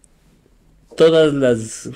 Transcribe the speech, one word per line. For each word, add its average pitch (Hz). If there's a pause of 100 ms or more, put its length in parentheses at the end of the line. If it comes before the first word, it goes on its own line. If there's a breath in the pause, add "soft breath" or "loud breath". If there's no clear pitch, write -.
(960)
todas 160
las 120